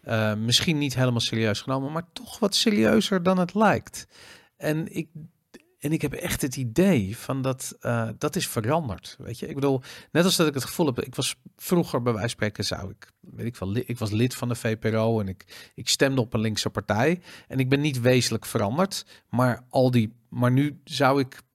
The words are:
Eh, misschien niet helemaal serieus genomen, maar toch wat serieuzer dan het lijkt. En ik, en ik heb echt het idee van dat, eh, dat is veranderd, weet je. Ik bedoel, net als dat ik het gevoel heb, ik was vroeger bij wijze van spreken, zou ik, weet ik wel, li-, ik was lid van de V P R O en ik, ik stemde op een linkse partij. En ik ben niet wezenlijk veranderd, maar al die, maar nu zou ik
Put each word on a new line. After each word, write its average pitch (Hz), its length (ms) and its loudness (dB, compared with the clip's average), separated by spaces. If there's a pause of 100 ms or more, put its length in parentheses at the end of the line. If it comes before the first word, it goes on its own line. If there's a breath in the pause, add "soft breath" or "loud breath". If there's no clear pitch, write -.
Eh, 110 320 0
misschien 117 440 0
niet 143 180 -2
helemaal 127 240 2
serieus 110 420 0
genomen, 135 300 -4
maar 165 120 -6 (100)
toch - 260 -16
wat 202 160 0
serieuzer 208 680 4
dan 185 160 4
het 175 140 0
lijkt. - 540 0 (500 loud breath)
En 151 380 -4
ik, 160 120 -6 (720)
en 151 120 -2
ik 160 100 0
heb 143 120 -2
echt - 280 -4
het 139 140 -4
idee 123 640 2
van 135 240 -6
dat, 131 380 -4
eh, 117 380 -2
dat 147 180 -4
is 175 120 -2
veranderd, 123 720 -4
weet - 200 -12
je. - 80 -10
Ik 151 80 -8
bedoel, 135 260 2 (300 loud breath)
net 160 120 4
als 185 120 4
dat 160 120 4
ik 147 60 0
het 135 120 -4
gevoel - 200 0
heb, 127 140 0
ik - 160 -8
was - 200 -4 (220)
vroeger 165 440 0
bij 120 120 0
wijze 107 140 -2
van 120 100 -6
spreken, 104 280 -2
zou 95 240 -6
ik, - 300 -20
weet 113 260 -12
ik 117 100 -8
wel, 92 140 -6
li-, 110 160 -2
ik 120 140 -6
was 104 120 -4
lid 120 240 0
van 123 140 -6
de 120 60 -2
V 110 220 -2
P - 60 -18
R 110 120 0
O 113 240 2
en 101 80 -2
ik, - 480 -14
ik - 140 -8
stemde 135 320 2
op 113 120 -4
een 113 80 0
linkse 110 280 -2
partij. 120 520 0 (260 loud breath)
En 135 120 -4
ik 131 100 0
ben 139 120 4
niet 135 200 0
wezenlijk 120 440 4
veranderd, 123 600 -2 (240 loud breath)
maar 123 400 0
al 131 220 4
die, 113 220 2 (160)
maar 123 220 2
nu 143 320 2
zou 139 360 2
ik - 220 -4 (140)